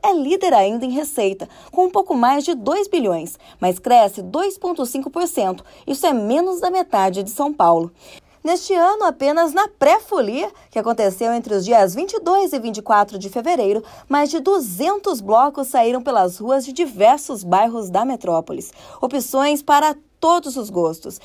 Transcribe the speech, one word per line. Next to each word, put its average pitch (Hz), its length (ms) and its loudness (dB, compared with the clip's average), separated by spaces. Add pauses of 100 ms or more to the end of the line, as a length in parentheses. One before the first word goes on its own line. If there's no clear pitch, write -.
é 403 80 2
líder 349 420 0
ainda 220 320 2
em 254 60 -4
receita, 240 560 -4 (240)
com 370 140 2
um 370 60 -2
pouco 381 240 0
mais 262 280 2
de 339 120 -2
dois 320 320 -2
bilhões, 185 500 -4 (220)
mas 180 180 0
cresce 214 460 4
dois 330 340 -4
ponto 349 300 -4
cinco 277 240 -8
por 349 160 -4
cento. 190 360 -4 (220)
Isso - 180 -6
é 339 80 2
menos 285 480 0
da 359 120 -2
metade 202 500 0
de 196 80 -8
São 294 240 -4
Paulo. 170 380 4 (520)
Neste 349 300 -2
ano, 381 300 2
apenas 294 500 0
na 403 140 2
pré-folia, 330 840 0 (200)
que 226 80 -4
aconteceu 226 520 0
entre 226 220 -4
os 190 100 0
dias 196 300 6
vinte 330 200 -6
e 440 60 -4
dois 359 340 2
e 277 60 -2
vinte 220 180 -8
e 208 40 -10
quatro 202 380 0
de 190 100 -10
fevereiro, 240 540 0 (260)
mais 285 220 0
de 330 80 -2
duzentos 320 840 -2
blocos 262 460 2
saíram 247 340 0
pelas 190 380 0
ruas 262 260 -2
de 269 80 -12
diversos 247 680 0
bairros 202 480 0
da 196 120 0
metrópolis. 185 680 -4 (260)
Opções 277 640 -2
para 294 340 2 (240)
todos 320 380 0
os 214 140 -8
gostos, 165 520 -4